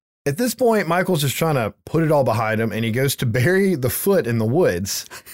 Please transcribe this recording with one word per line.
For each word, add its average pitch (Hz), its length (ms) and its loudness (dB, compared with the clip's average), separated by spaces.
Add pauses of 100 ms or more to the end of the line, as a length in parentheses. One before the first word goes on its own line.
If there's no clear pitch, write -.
(260)
At 143 120 -2
this 247 160 0
point, 220 360 2
Michael's 180 320 0
just 139 160 -2
trying 160 180 0
to 107 180 -2 (120)
put 160 180 0
it 156 80 2
all 143 140 4
behind 110 360 0
him, 113 120 -2
and 110 120 -4
he 113 60 -2
goes 131 240 -2
to - 100 -4
bury 180 480 2
the 127 160 -2
foot 175 380 0
in 117 100 -2
the 110 80 0
woods. 110 600 0 (280)